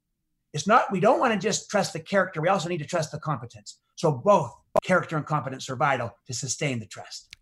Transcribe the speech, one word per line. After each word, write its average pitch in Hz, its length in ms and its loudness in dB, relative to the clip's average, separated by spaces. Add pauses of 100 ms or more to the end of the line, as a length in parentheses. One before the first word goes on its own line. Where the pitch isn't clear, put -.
(520)
it's 147 140 -6
not, 247 260 4
we 190 80 0
don't 240 200 6
wanna 233 180 2
just 190 320 -4
trust 196 240 0
the 165 60 -4
character, 160 420 0
we 160 80 2
also 180 180 2
need 175 120 -4
to 147 60 -6
trust 165 260 -2
the 151 80 -10
competence. 120 580 -8 (180)
So 160 160 0
both 147 400 4 (320)
character 175 320 2
and 151 100 -2
competence 131 440 -4
are 131 60 -6
vital 131 360 0 (140)
to 135 80 -10
sustain 131 460 -4
the 107 80 -12
trust. - 540 -18